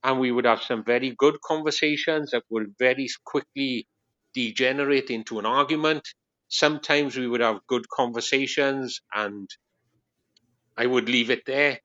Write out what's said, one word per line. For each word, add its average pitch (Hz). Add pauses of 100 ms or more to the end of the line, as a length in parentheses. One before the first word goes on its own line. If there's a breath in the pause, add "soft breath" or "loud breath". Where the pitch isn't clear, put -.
And 131
we 127
would 120
have 113
some 113
very 123
good 147
conversations 151
that 120
would 107
very 127 (160)
quickly 135 (460)
degenerate 131
into 113
an 104
argument. 147 (400)
Sometimes 147
we 127
would 120
have 113
good 120
conversations 131 (140)
and 101 (1300)
I 120
would 123
leave 120
it 123
there. 139